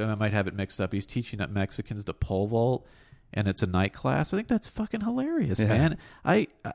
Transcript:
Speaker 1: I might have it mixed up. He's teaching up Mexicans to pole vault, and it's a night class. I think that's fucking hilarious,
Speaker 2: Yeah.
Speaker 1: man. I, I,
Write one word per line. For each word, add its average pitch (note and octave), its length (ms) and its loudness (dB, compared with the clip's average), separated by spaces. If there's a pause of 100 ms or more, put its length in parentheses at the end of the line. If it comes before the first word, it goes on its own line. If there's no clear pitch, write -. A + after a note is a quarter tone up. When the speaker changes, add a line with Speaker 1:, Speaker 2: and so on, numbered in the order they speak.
(100)
Speaker 1:
I G#2+ 40 0
might G#2 180 0
have G2+ 140 2
it F#2 80 -4
mixed G2 260 -4
up. F#2+ 120 -2
He's G2+ 140 -2
teaching A2+ 340 -6
up F2+ 100 -4
Mexicans G2+ 540 -4
to - 100 -4
pole G2 320 0
vault, A#2 400 0 (460)
and G#2 160 0
it's F#2+ 140 0
a G#2 40 4
night F#2 260 2
class. C#3 400 0
I F#3 40 0
think A3 120 -4
that's A3+ 200 0
fucking A3 340 -6
hilarious, B3 580 0
Speaker 2:
Yeah. G#2+ 80 4
Speaker 1:
man. D3+ 300 4 (260)
I, - 240 4 (160)
I, - 100 -8